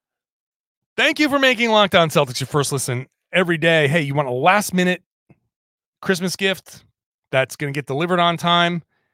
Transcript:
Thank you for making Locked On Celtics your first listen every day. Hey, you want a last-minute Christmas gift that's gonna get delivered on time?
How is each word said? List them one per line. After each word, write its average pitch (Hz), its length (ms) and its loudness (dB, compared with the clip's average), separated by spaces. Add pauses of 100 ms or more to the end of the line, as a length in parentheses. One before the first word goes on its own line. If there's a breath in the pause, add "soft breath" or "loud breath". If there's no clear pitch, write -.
(960)
Thank 285 220 0
you 302 100 2
for 277 100 0
making 240 320 2
Locked 208 240 2
On 170 140 4
Celtics 139 300 0
your 131 80 -6
first 147 240 -2
listen 131 360 -6 (260)
every 175 240 0
day. 160 300 2
Hey, 160 140 0
you 139 140 -4
want 147 140 0
a - 20 -4
last-minute 180 720 0 (1000)
Christmas 185 340 -2
gift - 500 -6 (460)
that's 131 240 0
gonna 143 180 -6
get 143 120 -6
delivered 170 340 -2
on 170 180 0
time? 170 440 0 (320)